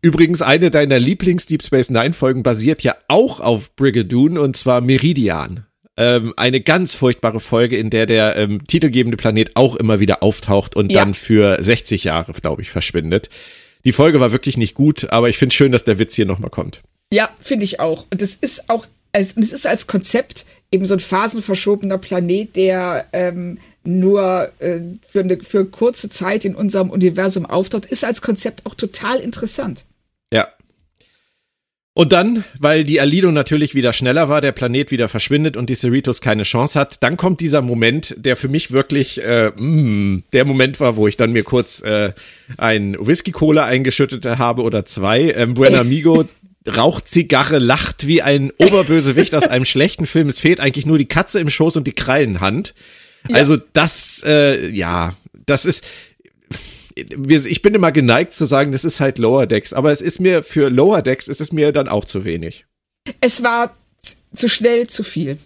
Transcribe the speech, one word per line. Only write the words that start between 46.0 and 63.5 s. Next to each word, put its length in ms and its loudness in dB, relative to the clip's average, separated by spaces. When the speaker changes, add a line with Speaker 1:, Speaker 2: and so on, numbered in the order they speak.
Speaker 1:
raucht 400 0
Zigarre, 540 2
lacht 480 -2
wie 140 4
ein 360 2
Oberbösewicht 760 4
aus 100 2
einem 200 2
schlechten 400 0
Film. 240 2
Es 100 -4
fehlt 180 2
eigentlich 280 -2
nur 120 4
die 80 2
Katze 320 -2
im 120 -2
Schoß 260 0
und 100 -2
die 60 -6
Krallenhand. 840 -2
Speaker 2:
Ja. 80 2
Speaker 1:
Also 200 4
das, 540 0
äh, 420 2
ja, 460 -4
das 180 0
ist, 200 -2
wir, 480 0
ich 160 -4
bin 140 4
immer 180 4
geneigt 420 2
zu 100 -2
sagen, 280 2
das 120 -4
ist 160 -2
halt 180 -2
Lower 280 2
Decks, 260 -2
aber 180 2
es 100 0
ist 200 -6
mir 240 2
für 260 0
Lower 320 4
Decks, 260 -2
es 120 -8
ist 120 -8
mir 200 2
dann 160 0
auch 160 -2
zu 200 -8
wenig. 420 -8
Speaker 2:
Es 220 2
war 340 -2